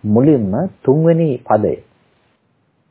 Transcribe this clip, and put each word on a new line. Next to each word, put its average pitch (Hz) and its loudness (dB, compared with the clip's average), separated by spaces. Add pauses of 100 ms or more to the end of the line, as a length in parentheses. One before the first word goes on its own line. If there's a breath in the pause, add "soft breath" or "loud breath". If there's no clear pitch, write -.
මුලින්ම 113 0 (260)
තුන්වෙනි 160 0 (100)
පදය. 104 -2 (1160)